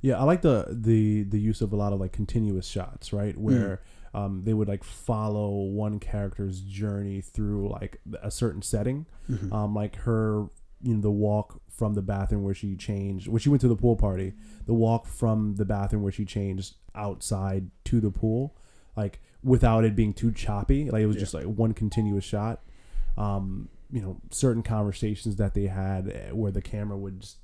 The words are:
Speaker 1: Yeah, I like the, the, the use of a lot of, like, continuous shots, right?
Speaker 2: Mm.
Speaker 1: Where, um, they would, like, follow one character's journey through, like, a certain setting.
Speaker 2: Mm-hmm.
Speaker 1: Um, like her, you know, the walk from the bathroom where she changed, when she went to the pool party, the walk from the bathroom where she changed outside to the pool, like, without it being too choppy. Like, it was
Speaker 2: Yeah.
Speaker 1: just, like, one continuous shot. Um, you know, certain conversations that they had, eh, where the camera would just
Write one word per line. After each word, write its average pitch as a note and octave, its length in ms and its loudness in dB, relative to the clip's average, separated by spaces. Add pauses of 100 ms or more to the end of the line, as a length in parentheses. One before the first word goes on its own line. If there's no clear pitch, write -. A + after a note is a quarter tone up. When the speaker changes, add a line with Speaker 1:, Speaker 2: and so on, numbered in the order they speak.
Speaker 1:
Yeah, B2+ 180 2
I B2+ 40 4
like F3 180 6
the, C3 280 6
the, G#2+ 540 4
the G2+ 160 0
use G#2+ 220 0
of G#2 120 0
a - 20 0
lot G2+ 160 2
of, G2 80 0
like, F#2 140 -2
continuous G2+ 540 0
shots, - 440 -8
right? G2+ 240 -2
Speaker 2:
Mm. - 40 -12
Speaker 1:
Where, G#2+ 420 2 (320)
um, G2 300 -4
they A2 100 2
would, G#2+ 140 2
like, G2+ 160 -4
follow G#2+ 680 -2
one G2+ 500 -2
character's G2 640 -4
journey G2+ 600 -4
through, G#2 480 -2
like, - 300 -8 (220)
a G#2+ 80 -6
certain G2+ 320 -2
setting. B2+ 440 -2 (240)
Speaker 2:
Mm-hmm. G2 220 -4
Speaker 1:
Um, G#2 220 0
like G#2+ 240 -2
her, A2 480 0 (380)
you A#2+ 100 2
know, G#2+ 80 2
the G#2 100 4
walk G#2 480 0 (120)
from G#2+ 240 0
the G2 80 0
bathroom G2 400 0
where G2 100 0
she G2 220 -4
changed, G2 520 -4
when A#2 120 0
she C#3+ 100 2
went C#3+ 120 6
to C3 60 4
the A#2 80 6
pool A#2 200 4
party, F#2+ 380 0 (340)
the A2 60 2
walk A2+ 340 4
from A2 480 0
the G2+ 100 0
bathroom G2+ 380 0
where G2 80 0
she G#2+ 140 -4
changed G2 500 -4 (180)
outside G2 800 -4 (140)
to A#2+ 140 2
the G#2+ 120 2
pool, A2+ 440 -2 (400)
like, G#2 240 -4 (240)
without A#2 400 6
it G#2 120 4
being G#2+ 180 2
too A#2 180 0
choppy. B2 600 0
Like, G#2+ 100 2
it G#2+ 60 4
was G#2 80 4
Speaker 2:
Yeah. G2+ 60 -4
Speaker 1:
just, - 120 -4
like, D#2 120 -6
one A2 280 2
continuous G#2 500 0
shot. G#2+ 380 -4 (560)
Um, G2 520 -2 (220)
you B2+ 100 -2
know, F#2 280 -8
certain A#2 320 2
conversations G#2 760 -2
that G2+ 180 2
they G2+ 120 2
had, F#2+ 420 -2
eh, G1+ 240 -10
where G#2 180 0
the G2 100 -2
camera G#2 360 -6
would G2 240 -10
just - 220 -18